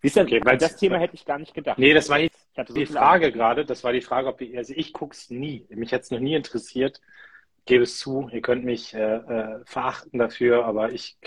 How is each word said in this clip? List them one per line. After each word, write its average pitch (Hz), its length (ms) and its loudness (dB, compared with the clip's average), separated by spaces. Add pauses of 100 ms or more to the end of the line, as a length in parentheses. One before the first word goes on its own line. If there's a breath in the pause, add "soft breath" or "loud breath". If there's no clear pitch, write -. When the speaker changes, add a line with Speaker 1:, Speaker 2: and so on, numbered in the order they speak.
Speaker 1:
Siehst 139 140 0
du, 202 60 8
Speaker 2:
Okay, 117 180 2
Speaker 1:
an 101 40 -2
Speaker 2:
weil's 127 180 4
Speaker 1:
das 160 140 2
Thema 185 220 2
hätte 170 160 -2
ich - 100 -20
gar 143 140 -6
nicht 156 160 -18
gedacht. 143 240 -6
Speaker 2:
Nee, 139 160 8
das 151 140 4
war 147 100 2
Speaker 1:
Ich 156 60 2
Speaker 2:
jetzt - 340 -8
Speaker 1:
hatte 123 140 -10
so 127 80 -4
Speaker 2:
die 139 60 -2
Speaker 1:
viele - 120 -6
Speaker 2:
Frage 165 280 6
Speaker 1:
andere 117 120 -2
Speaker 2:
gerade. 120 260 2
Das 131 200 -8
war 123 80 0
die 123 80 0
Frage, 131 280 -2
ob 127 100 -6
die, 123 200 -12
also 123 180 -10
ich 160 160 -8
guck's - 380 -14
nie. 131 400 -10
Mich 113 240 -6
hat's - 160 -4
noch 120 80 -4
nie 139 160 -2
interessiert, 131 680 -4 (680 loud breath)
gebe 123 160 6
es - 140 -4
zu, 135 340 -6
ihr 113 100 -8
könnt 123 220 0
mich, 117 300 -6
äh, 110 220 0
äh, 110 480 -8
verachten - 540 -6
dafür, 120 460 2
aber 110 260 -2
ich, - 360 -12